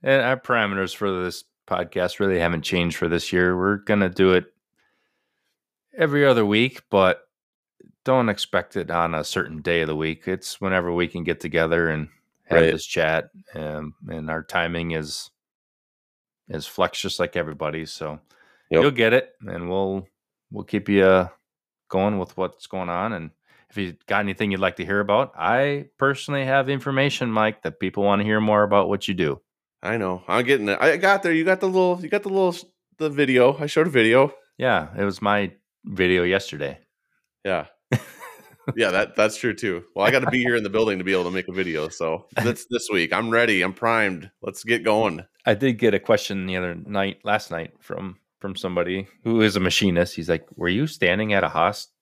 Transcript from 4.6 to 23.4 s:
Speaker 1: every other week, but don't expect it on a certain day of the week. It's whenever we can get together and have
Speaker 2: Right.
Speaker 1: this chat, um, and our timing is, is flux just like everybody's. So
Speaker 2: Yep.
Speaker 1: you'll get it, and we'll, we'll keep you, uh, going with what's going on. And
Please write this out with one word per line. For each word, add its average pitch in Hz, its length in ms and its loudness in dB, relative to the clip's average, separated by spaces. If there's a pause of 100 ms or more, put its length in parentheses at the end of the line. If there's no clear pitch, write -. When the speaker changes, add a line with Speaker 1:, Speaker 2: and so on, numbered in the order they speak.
Speaker 1:
every 147 280 2
other 120 220 6
week, 110 440 2
but 95 380 4 (760)
don't 127 240 2
expect - 480 -2
it 85 140 -6
on 85 240 0
a 78 100 -2
certain 80 360 -6
day 85 220 0
of 78 60 -2
the 78 80 -4
week. 80 300 -6
It's - 340 -8
whenever 92 320 0
we 87 160 0
can 85 160 -8
get 82 160 -4
together 82 480 0
and 76 200 -4 (380)
have 82 160 4
Speaker 2:
Right. 82 100 4
Speaker 1:
this 78 140 -6
chat, 80 440 -2 (240)
um, 78 400 -10 (140)
and 80 220 -10
our 80 120 -6
timing 85 500 -4
is, 78 380 -8 (1160)
is 110 180 -10
flux - 340 -2
just - 200 -6
like 87 160 -2
everybody's. 78 560 -6
So 73 280 -10 (500)
Speaker 2:
Yep. 80 120 6
Speaker 1:
you'll 147 100 6
get 113 200 4
it, 131 300 0
and 87 260 -10
we'll, 95 400 -4 (420)
we'll 104 140 -12
keep 104 240 -6
you, 98 160 6
uh, 95 240 6 (600)
going 98 300 0
with 90 180 -8
what's 92 300 -8
going 92 220 -8
on. 92 240 -4
And 82 180 -10 (380)